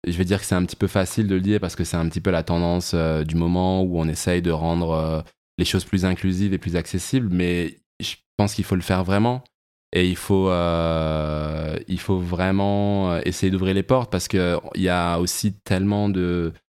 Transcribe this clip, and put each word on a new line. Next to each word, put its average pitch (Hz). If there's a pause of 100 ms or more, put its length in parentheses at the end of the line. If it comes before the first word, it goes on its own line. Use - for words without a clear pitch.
je 87
vais 92
dire 95
que -
c'est -
un 90
petit -
peu 98
facile 101
de 95
le 92
dire 101
parce 90
que 90
c'est 87
un 82
petit 80
peu 98
la 82
tendance, 87
euh, 80
du 80
moment 92
où 90
on 80
essaye 87
de 85
rendre, 82
euh, 80 (360)
les 90
choses 92
plus 92
inclusives 95
et 92
plus 85
accessibles, 98
mais 87 (220)
je - (200)
pense 101
qu'il 95
faut 95
le 87
faire 92
vraiment. 110 (500)
Et 90
il 90
faut, 95
euh, 78 (120)
il 90
faut 98
vraiment, 98
euh, 85
essayer 95
d'ouvrir 95
les 98
portes 127
parce 90
que 87 (200)
il 92
y 92
a 87
aussi 95 (120)
tellement 101
de 87 (160)